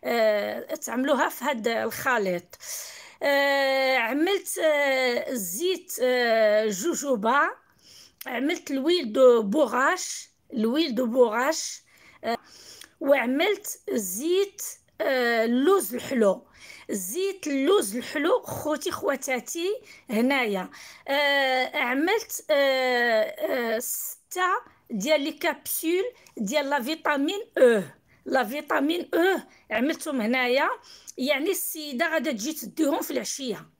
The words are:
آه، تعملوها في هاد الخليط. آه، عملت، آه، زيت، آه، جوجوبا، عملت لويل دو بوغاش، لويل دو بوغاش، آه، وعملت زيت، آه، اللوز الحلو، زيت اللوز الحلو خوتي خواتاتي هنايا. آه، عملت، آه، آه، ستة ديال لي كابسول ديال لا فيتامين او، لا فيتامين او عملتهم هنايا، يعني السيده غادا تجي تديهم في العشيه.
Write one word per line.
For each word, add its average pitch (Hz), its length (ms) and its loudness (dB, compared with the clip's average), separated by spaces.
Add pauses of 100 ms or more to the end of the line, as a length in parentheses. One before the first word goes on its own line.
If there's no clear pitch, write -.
آه، 220 720 0
تعملوها 269 540 0
في - 160 -10
هاد 240 220 -2
الخليط. 220 880 -2 (680)
آه، 277 720 2
عملت، 311 640 0
آه، 269 720 2
زيت، 247 680 -4
آه، 226 680 4
جوجوبا، 254 840 0 (760)
عملت 277 440 -4
لويل 269 420 0
دو 247 280 8
بوغاش، 262 880 0 (240)
لويل 247 420 0
دو 254 100 0
بوغاش، 240 760 2 (420)
آه، 233 140 -4 (600)
وعملت 277 800 2 (120)
زيت، 294 680 -2 (400)
آه، 240 440 2
اللوز 269 500 2
الحلو، 220 520 0 (420)
زيت 320 580 -4
اللوز 277 480 2
الحلو 302 460 -2
خوتي 302 500 -4
خواتاتي 277 760 -4 (400)
هنايا. 226 600 0 (380)
آه، 277 720 2
عملت، 294 720 -2
آه، 254 720 2
آه، 240 580 -2
ستة - 960 -6 (140)
ديال 254 320 0
لي 302 100 -2
كابسول 330 720 -2 (340)
ديال 269 320 -2
لا 285 120 0
فيتامين 294 580 -2 (180)
او، 233 240 6 (440)
لا 262 180 0
فيتامين 294 680 -2
او 349 260 4 (320)
عملتهم 269 500 -2
هنايا، 254 480 2 (480)
يعني 285 340 0
السيده 311 640 -4
غادا 311 180 0
تجي 240 220 -4
تديهم 311 480 -2
في - 100 -8
العشيه. 226 580 -6 (100)